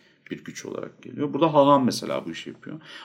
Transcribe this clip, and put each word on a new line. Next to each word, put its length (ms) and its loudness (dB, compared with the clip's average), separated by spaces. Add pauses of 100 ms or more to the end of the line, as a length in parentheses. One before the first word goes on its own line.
(300)
bir 140 -12
güç 200 -16
olarak 380 -12
geliyor. 300 -6
Burada 220 2
Haham 300 6
mesela 420 -4
bu 40 -8
işi 200 -12
yapıyor. 300 -16 (240)